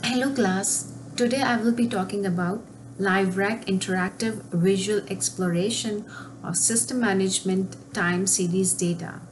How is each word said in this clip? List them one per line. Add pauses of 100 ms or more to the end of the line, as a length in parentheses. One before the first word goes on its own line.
Hello
class, (240)
today
I
will
be
talking
about (340)
live
rack
interactive (120)
visual
exploration (360)
of
system
management (180)
time
series
data. (120)